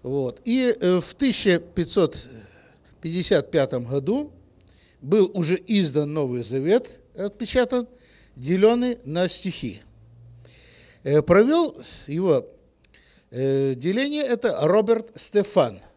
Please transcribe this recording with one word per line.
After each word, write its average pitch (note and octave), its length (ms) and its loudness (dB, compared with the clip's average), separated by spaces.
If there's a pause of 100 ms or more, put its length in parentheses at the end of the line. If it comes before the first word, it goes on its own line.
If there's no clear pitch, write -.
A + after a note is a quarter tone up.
Вот. C3 420 -4
И, B3 340 0
э, F3+ 200 2
в - 160 -10
тысяча G#3 420 2
пятьсот - 680 -2 (760)
пятьдесят E3 480 0
пятом C3 360 0
году E3+ 460 -2 (720)
был F#3+ 280 4
уже F3 340 0
издан D3+ 460 0
Новый B2 300 -2
Завет, C3+ 560 -2 (160)
отпечатан, A#3+ 720 -2 (480)
делённый G#3+ 680 2
на E3+ 220 -2
стихи. C3+ 540 -6 (1200)
Э, D3 180 4
провёл B3+ 560 4 (300)
его, D#3 400 0 (840)
э, C3+ 460 -2
деление C4 480 -4
это A#3+ 400 -2
Роберт G#3+ 520 2
Стефан. E3+ 640 0 (180)